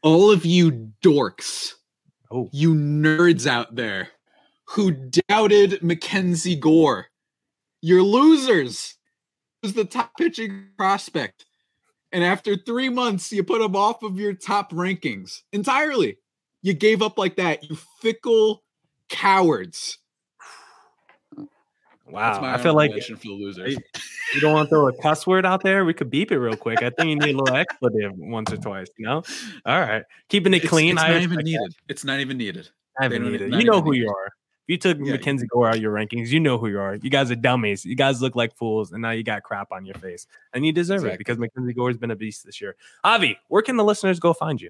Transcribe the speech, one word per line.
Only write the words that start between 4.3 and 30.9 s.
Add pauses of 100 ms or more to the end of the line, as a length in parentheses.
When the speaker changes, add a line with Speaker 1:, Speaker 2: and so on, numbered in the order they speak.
Speaker 1:
who
doubted
Mackenzie
Gore, (760)
you're
losers. (680)
He
was
the
top
pitching (100)
prospect. (680)
And
after
three
months,
you
put
him
off
of
your
top
rankings (100)
entirely. (420)
You
gave
up
like
that,
you (260)
fickle (460)
cowards. (2000)
Speaker 2:
Wow,
Speaker 1:
That's
my
Speaker 2:
I
feel
Speaker 1:
honorable
Speaker 2:
like
Speaker 1:
mention
for
the
losers.
Speaker 2:
you, (560)
you
don't
wanna
throw
a
cuss
word
out
there?
We
could
beep
it
real
quick.
I
think
you
need
a
little
expletive
once
or
twice, (100)
you
know? (420)
All
right. (260)
Keeping
it
Speaker 1:
It's,
Speaker 2:
clean,